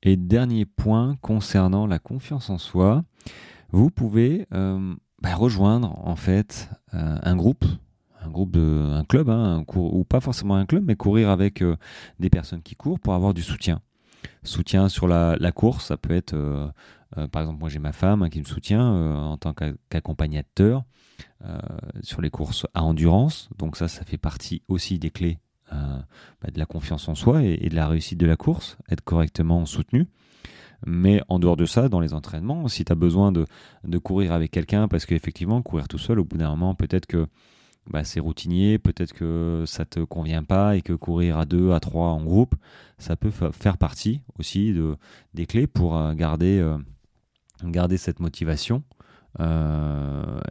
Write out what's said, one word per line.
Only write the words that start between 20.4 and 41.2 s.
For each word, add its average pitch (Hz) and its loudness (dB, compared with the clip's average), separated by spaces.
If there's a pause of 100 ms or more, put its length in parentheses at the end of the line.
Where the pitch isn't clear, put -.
euh, 82 -10 (440)
sur - -10
les 78 -2
courses - -6
à 82 0
endurance. 82 4 (100)
Donc 78 -6
ça, 85 -2
ça - -10
fait - -8
partie - -8
aussi 92 -2
des 78 -4
clés, 85 -2 (340)
euh, 69 -6 (440)
bah, - -8
de - -6
la 78 -2
confiance 76 -6
en 78 -4
soi 139 4
et, 87 2
et 80 -2
de 80 -2
la 78 2
réussite 82 -2
de 82 4
la 80 4
course, - -4 (100)
être - -4
correctement 82 0
soutenu. - 0 (760)
Mais 92 4
en 90 2
dehors 87 4
de 82 2
ça, 117 2
dans 95 2
les 78 -2
entraînements, 104 -6
si - -4
t'as 87 2
besoin 87 4
de, 82 0 (380)
de 85 -2
courir 95 0
avec 80 0
quelqu'un, 104 0
parce 85 -2
qu'effectivement, 107 -2
courir 76 -4
tout 78 -8
seul, 110 0
au 85 2
bout - -8
d'un 80 0
moment, 87 0
peut-être 85 -2
que, 82 0 (600)
bah, 78 -4
c'est - -6
routinier, 87 0
peut-être - -2
que 82 -2
ça - -6
te - -6
convient 80 -4
pas 101 4
et 87 0
que 90 -4
courir 85 0